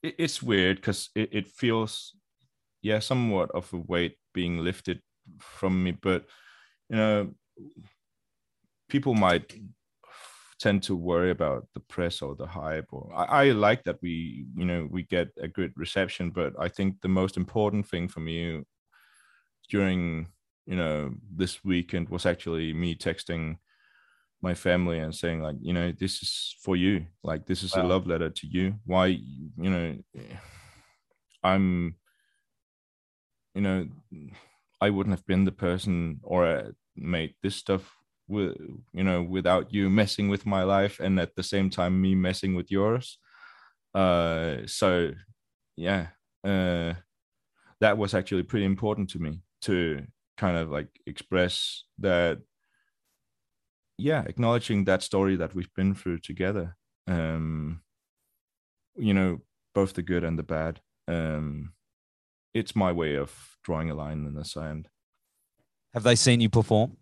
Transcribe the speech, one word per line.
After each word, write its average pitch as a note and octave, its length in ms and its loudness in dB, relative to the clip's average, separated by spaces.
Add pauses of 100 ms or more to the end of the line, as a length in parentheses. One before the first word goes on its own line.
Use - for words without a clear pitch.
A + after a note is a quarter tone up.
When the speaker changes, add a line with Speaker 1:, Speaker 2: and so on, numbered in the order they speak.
Speaker 1:
it, - 160 -8
it's - 240 -2
weird G2 400 4
'cause - 320 -2
it, A2 180 -2
it G#2 160 -2
feels, A2+ 640 -2 (680)
yeah, G#2+ 160 2
somewhat G#2+ 540 0
of - 200 -6
a F2+ 60 -6
weight F2 400 -2 (160)
being F2 240 -2
lifted F2 420 -4 (380)
from F#2 440 -2
me, F2+ 100 0
but, - 340 0 (640)
you A2+ 60 -2
know, G#2+ 340 2 (1600)
people C3+ 240 2
might F2+ 440 2 (1000)
tend G2+ 240 2
to G2 120 -2
worry F2 360 2
about C#2+ 420 -2
the - 80 -12
press - 400 -4
or C#2 160 -8
the C#2+ 100 -10
hype. D#2 460 -8
Or C2+ 240 -14
I, C#3 300 4
I C#3 60 8
like G#2+ 320 4
that - 180 -2
we, E2 420 -6 (100)
you F2 120 -2
know, F2 240 -2
we F2 140 -4
get F2 260 0 (100)
a D#2+ 80 -6
good F2+ 260 -4
reception, F2+ 560 -4
but D#2 280 -2
I E2+ 100 -2
think F#2+ 320 -2
the F#2+ 80 -4
most F#2 300 2
important G2+ 500 0
thing F2 200 -4
for E2 120 -12
me E2 420 -6 (1080)
during, F2 560 0 (400)
you F2+ 100 -6
know, D2+ 380 -2 (200)
this F2+ 300 -4
weekend F2 460 -2
was F2 160 -4
actually E2 480 -2
me E2+ 200 -2
texting E2 640 -6 (840)
my F2+ 120 -2
family F2 440 2
and D#2+ 160 -6
saying, E2 280 -4
like, D2+ 180 -6
you E2+ 140 -2
know, F2 180 0
"This - 300 -6
is - 400 -8
for F#2+ 120 0
you. F2+ 320 2 (160)
Like, D#2+ 220 -4
this F#2 180 -4
is F#2 120 -6
a F#2+ 60 2
Speaker 2:
Wow. F#2 80 2
Speaker 1:
love F2+ 180 2
letter E2 240 0
to - 160 -12
you." F#2 280 0 (120)
Why, F#2 200 4
you D2+ 640 -2
know, E2+ 260 0 (1500)
I'm, F#2 540 2 (1600)
you F#2+ 60 -4
know, F#2+ 280 0 (920)
I G2+ 80 6
wouldn't G2 260 2
have - 120 -8
been F#2+ 180 4
the F#2 80 2
person F2 720 -2
or, F2+ 240 2
uh, A#1+ 240 0 (260)
made D#2+ 460 -4
this G2 140 -2
stuff - 380 -4 (340)
with, G2+ 280 -2 (380)
you F#2 100 -2
know, F2+ 180 2
without F2+ 520 2
you G2 160 2
messing G2+ 400 2
with G2+ 160 -2
my G2 160 2
life G2 380 2
and F#2+ 200 2
at E2+ 140 -2
the F#2 80 -6
same G2 260 0
time F#2 320 2
me F#2+ 140 4
messing F#2 400 0
with F2 160 -4
yours. G#2+ 480 0 (720)
Uh, E2+ 760 2
so, F2 460 2 (640)
yeah, E2+ 320 -2 (360)
uh, F2+ 500 0 (840)
that G#2+ 180 6
was G2+ 160 -2
actually F#2 300 0
pretty G#2 200 0
important G2 460 0
to - 80 -8
me E2 240 -6 (200)
to E2 440 0 (320)
kind F2+ 180 2
of, E2 140 -2
like, D2 180 -4 (180)
express - 800 -2 (140)
that, F2 400 2 (1600)
yeah, C#3+ 240 0
acknowledging A2+ 600 2
that F#2+ 180 4
story G2 340 2
that E2 180 -4
we've F2+ 200 -6
been F#2+ 200 2
through F2 240 -4
together, F2+ 580 -4 (320)
um, D#2+ 760 -2 (1120)
you G#2+ 160 2
know, F#2 280 2 (340)
both G2 200 2
the F2 80 -4
good F2 220 0
and E2 140 -2
the D#2 60 -4
bad. D#2+ 360 -4 (280)
Um, D#2 640 -4 (800)
it's A2 200 -4
my F#2+ 180 4
way D#2 240 0
of - 460 -8
drawing D#2+ 280 -2
a D2 40 -4
line D2+ 300 -6
in D2 100 -8
the D2+ 100 -8
sand. D#2 440 -10 (1040)
Speaker 2:
Have A2+ 120 -4
they A#2+ 100 8
seen A#2+ 260 6
you A2+ 80 4
perform? A2 540 4